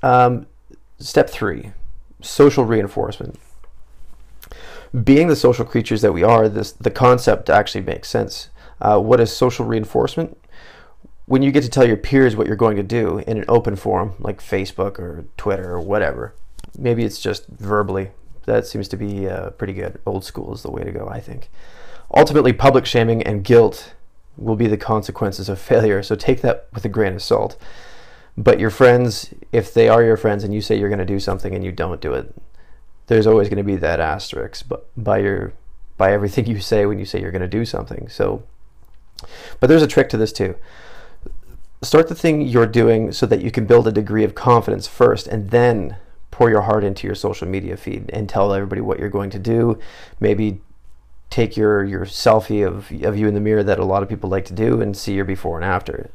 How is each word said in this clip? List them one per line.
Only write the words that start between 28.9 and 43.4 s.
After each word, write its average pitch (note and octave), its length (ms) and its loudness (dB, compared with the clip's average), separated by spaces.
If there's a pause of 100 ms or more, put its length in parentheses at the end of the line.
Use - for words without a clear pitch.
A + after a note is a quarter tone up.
if A2+ 220 0
they A#2 140 8
are A2+ 140 8
your A2+ 140 6
friends G#2 280 0
and G2+ 100 -4
you G#2+ 60 -2
say G#2+ 180 0
you're G2+ 100 0
gonna G2+ 160 -2
do G2 160 -2
something F#2+ 340 -4
and F#2 100 -6
you F#2 80 -6
don't E2+ 280 -6
do D2 140 -4
it, - 200 -8 (760)
there's A2 180 6
always A2 220 6
gonna G2 160 -2
be G2+ 120 0
that E2 240 0
asterisk - 680 -6
b-, - 80 -6 (200)
by G#2 220 0
your, G2 340 -2 (440)
by G2 160 4
everything G#2 340 0
you A2 140 -4
say G2+ 260 2
when G2+ 120 -2
you G2 60 -8
say F#2+ 160 -6
you're F2+ 120 -6
gonna F#2 160 -4
do G#2+ 160 -2
something. - 440 -10
So, - 360 -4 (1160)
but B2+ 60 2
there's D#3 160 8
a D3 60 2
trick C#3 220 2
to A#2+ 60 -4
this G#2+ 160 0
too. F#2 240 -4 (1300)
Start D#3+ 260 4
the E3+ 60 -6
thing D#3 260 0
you're A#2+ 260 4
doing A2+ 460 4
so - 140 0
that G2+ 160 2